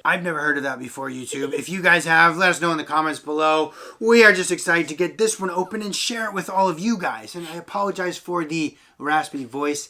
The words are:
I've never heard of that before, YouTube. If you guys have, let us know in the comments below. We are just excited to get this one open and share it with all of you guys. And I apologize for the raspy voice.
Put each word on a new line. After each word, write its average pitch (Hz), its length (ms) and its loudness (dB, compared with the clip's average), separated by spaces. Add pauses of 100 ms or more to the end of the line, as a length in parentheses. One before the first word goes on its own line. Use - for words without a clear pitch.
I've 180 200 0
never 165 160 -4
heard 147 180 0
of 139 60 -4
that 135 160 -6
before, 131 300 -10
YouTube. 135 440 -8
If 143 160 -6
you 185 120 -6
guys 175 240 4
have, 165 300 6
let 180 140 2
us 170 100 2
know 170 120 0
in 160 80 0
the 151 40 -4
comments 151 360 -2
below. 156 540 0 (260)
We 233 240 6
are 214 100 10
just 180 180 0
excited 170 380 0
to 151 60 -8
get 170 240 -2
this 220 200 0
one 185 120 -4
open 185 320 -4
and 196 120 -6
share 226 300 -4
it 214 80 -6
with 185 160 -6
all 190 180 2
of 170 120 0
you 220 180 0
guys. 117 380 -6
And 170 120 -10
I 160 80 -12
apologize 180 640 -4
for 175 260 -4
the 151 320 -4 (220)
raspy 147 480 -2
voice. 143 440 -4